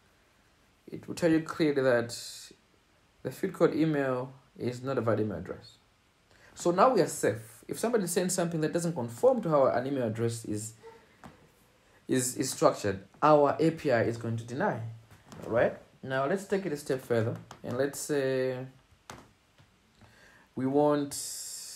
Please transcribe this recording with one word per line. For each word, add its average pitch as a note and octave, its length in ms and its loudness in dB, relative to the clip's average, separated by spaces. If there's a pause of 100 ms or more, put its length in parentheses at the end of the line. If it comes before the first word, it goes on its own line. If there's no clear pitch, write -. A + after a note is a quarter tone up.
(920)
it - 160 -12
will - 80 -8
tell E3 160 2
you D#3+ 80 4
clearly D3+ 420 0
that A#2+ 340 2 (1080)
the - 80 -6
field - 220 -4
called D#3 200 4
email C#3 600 0 (260)
is A#2+ 240 -6
not C3 160 -2
a - 20 2
valid A2 200 2
email G2 180 -4
address. - 380 -14 (760)
So - 180 -2
now A3 220 6
we F#3+ 80 4
are C#3+ 60 2
safe. - 600 -4
If - 120 -10
somebody A3 260 0
sends F#3 300 -2
something E3+ 260 -2
that D#3 120 0
doesn't E3+ 200 -2
conform A3 500 2
to E3+ 60 -2
how C#3+ 180 6
an B2 200 0
email C3+ 180 -2
address A2+ 400 -2
is, G#2+ 280 -6 (1300)
is, B2+ 300 0
is - 140 -2
structured, G#2 520 0 (200)
our D3 360 6
A D#3+ 120 4
P D#3 200 -2
I A2+ 120 4
is A#2 140 0
going A2+ 200 -4
to A2+ 60 -10
deny, D#3 380 -4 (680)
right? A#2+ 300 2 (260)
Now C3+ 240 -2
let's - 180 -2
take G3 220 -2
it D3+ 40 -4
a D3 60 -4
step C3 240 -4
further, A#2 340 0 (280)
and A#2+ 160 -4
let's C#3 180 -2
say C3 640 -2 (2000)
we B2+ 120 0
want C#3+ 500 2 (580)